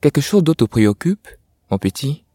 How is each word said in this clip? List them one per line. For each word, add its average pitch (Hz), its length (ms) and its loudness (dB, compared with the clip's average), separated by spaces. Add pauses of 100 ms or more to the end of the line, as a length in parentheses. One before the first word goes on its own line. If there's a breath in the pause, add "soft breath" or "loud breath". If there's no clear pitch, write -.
« - 0 -
Quelque 143 180 2
chose 196 220 0
d'autre 156 220 0
te 107 60 -4
préoccupe, 113 580 0 (420)
mon 98 80 -2
petit ? » 135 460 -6 (100)